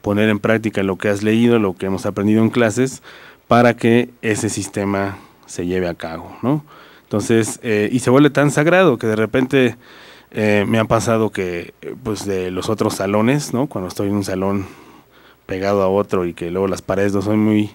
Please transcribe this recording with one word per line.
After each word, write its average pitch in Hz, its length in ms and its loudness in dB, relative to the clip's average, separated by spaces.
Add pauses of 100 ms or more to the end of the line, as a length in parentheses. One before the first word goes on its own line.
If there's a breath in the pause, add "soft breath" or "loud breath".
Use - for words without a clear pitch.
poner 104 300 0
en 104 80 0
práctica 107 440 0
lo 95 140 -2
que 107 120 -4
has 101 140 -2
leído, 117 360 4
lo 98 160 0
que 95 120 -6
hemos 95 200 -4
aprendido 107 360 2
en 113 80 2
clases, 120 520 0 (460 loud breath)
para 120 280 6
que 120 340 2 (120)
ese 110 260 -2
sistema 98 720 -4 (280 loud breath)
se 87 200 -8
lleve 90 200 -2
a 85 80 -4
cabo, 85 460 -12
¿no? 147 240 -2 (380 loud breath)
Entonces, 110 600 0
eh, 104 300 0
y 127 60 0
se 117 100 -2
vuelve 139 220 6
tan 139 200 2
sagrado 156 460 2
que 120 100 -6
de 107 100 0
repente, 127 600 0 (540 loud breath)
eh, 104 360 2
me 113 120 2
ha 110 80 2
pasado 110 420 2
que, 90 540 -6
eh, - 200 -12
pues, 107 220 -6
de 92 260 -4
los 90 200 -6
otros 110 240 0
salones, 110 580 0
¿no? 123 140 -2
Cuando 95 220 -8
estoy 101 200 -4
en 101 60 -2
un 101 100 -2
salón 95 400 -2 (800 loud breath)
pegado 98 380 -2
a 95 60 2
otro 98 360 0
y 87 80 -4
que 85 180 -8
luego 95 180 -2
las 87 120 -4
paredes 98 320 -2
no 101 80 0
son 107 180 0
muy 107 360 2